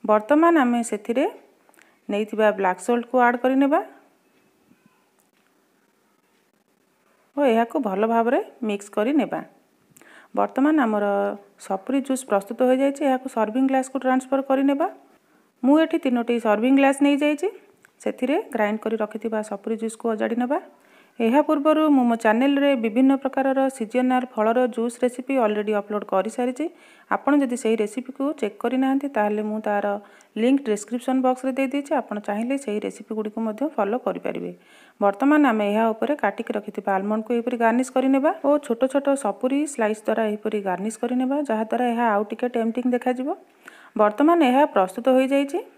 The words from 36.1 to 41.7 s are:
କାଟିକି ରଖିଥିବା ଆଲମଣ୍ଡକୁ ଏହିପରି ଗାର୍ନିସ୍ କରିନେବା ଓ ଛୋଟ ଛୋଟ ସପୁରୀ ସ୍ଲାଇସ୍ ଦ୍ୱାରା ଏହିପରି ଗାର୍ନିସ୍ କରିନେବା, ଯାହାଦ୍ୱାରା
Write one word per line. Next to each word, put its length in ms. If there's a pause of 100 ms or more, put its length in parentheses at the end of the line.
କାଟିକି 360
ରଖିଥିବା 420
ଆଲମଣ୍ଡକୁ 380
ଏହିପରି 240
ଗାର୍ନିସ୍ 360
କରିନେବା 380 (140)
ଓ 140
ଛୋଟ 240 (100)
ଛୋଟ 240
ସପୁରୀ 500
ସ୍ଲାଇସ୍ 380
ଦ୍ୱାରା 220
ଏହିପରି 340
ଗାର୍ନିସ୍ 400
କରିନେବା, 400
ଯାହାଦ୍ୱାରା 480